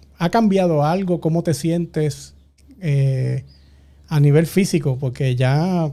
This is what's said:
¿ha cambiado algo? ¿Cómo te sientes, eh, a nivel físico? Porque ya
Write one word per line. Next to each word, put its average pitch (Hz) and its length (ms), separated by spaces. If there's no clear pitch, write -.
¿ha 170 140
cambiado 190 520
algo? 180 360
¿Cómo 165 240
te 165 100
sientes, 165 840
eh, 135 640
a 151 120
nivel 147 260
físico? 151 540
Porque 131 360
ya 156 580